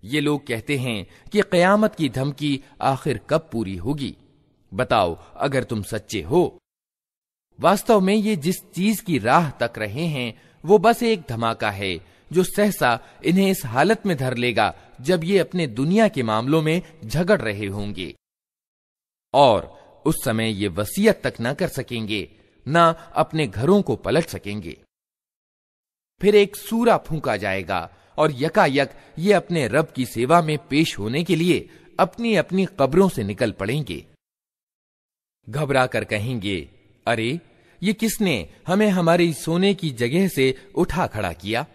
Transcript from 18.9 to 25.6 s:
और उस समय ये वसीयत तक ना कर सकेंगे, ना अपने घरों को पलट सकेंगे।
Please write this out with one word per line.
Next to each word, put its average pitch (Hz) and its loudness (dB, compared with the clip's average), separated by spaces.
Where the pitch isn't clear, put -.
और 120 4
उस 156 -2
समय 113 0
ये 101 -2
वसीयत 104 0
तक 123 -4
ना 120 -4
कर 123 -4
सकेंगे, 110 -8
ना 165 4
अपने 156 0
घरों 135 2
को 135 -2
पलट 135 -2
सकेंगे। 98 -12